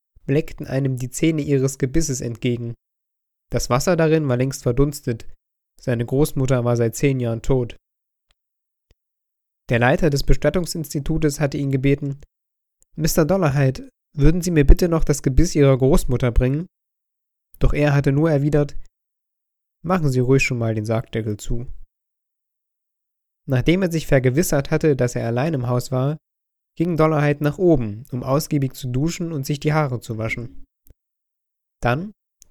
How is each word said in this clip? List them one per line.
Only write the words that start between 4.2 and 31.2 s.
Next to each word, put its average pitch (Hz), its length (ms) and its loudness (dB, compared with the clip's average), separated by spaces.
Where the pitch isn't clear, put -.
war 123 100 0
längst 135 260 -4
verdunstet. 127 680 -2
Seine 120 260 -4
Großmutter 131 600 0
war 120 120 2
seit 117 180 0
zehn 135 240 0
Jahren 113 240 -6
tot. 127 340 0
Der 120 80 0
Leiter 147 320 2
des 139 140 -2
Bestattungsinstitutes 156 1160 0
hatte 151 180 -2
ihn 139 120 -2
gebeten, 139 500 -2
"Mister 160 280 0
Dollarhide, 147 640 0
würden 156 240 4
Sie 175 80 -4
mir 156 160 4
bitte 165 240 8
noch 160 140 2
das - 180 0
Gebiss 151 320 2
Ihrer 139 240 6
Großmutter 131 540 2
bringen?" 135 340 0
Doch - 140 2
er 147 200 2
hatte 139 180 2
nur 151 200 2
erwidert, 147 440 0
"Machen 160 260 0
Sie 127 120 2
ruhig 131 200 4
schon 127 160 -2
mal 113 160 -2
den 107 120 -4
Sargdeckel 113 520 -4
zu." 120 300 -4
Nachdem 135 340 2
er 175 100 0
sich 160 140 -4
vergewissert 135 640 0
hatte, 156 260 2
dass 123 200 -2
er 117 100 -4
allein 123 300 -2
im 123 120 -4
Haus 123 240 -2
war, 131 260 -2
ging 165 200 -2
Dollarhide 147 460 2
nach 147 140 -2
oben, 131 540 0
um 127 100 -6
ausgiebig 139 520 -2
zu - 140 -12
duschen 165 440 -4
und 139 140 -6
sich 143 140 -6
die 151 140 -2
Haare 143 280 -2
zu 110 180 -10
waschen. 117 460 -8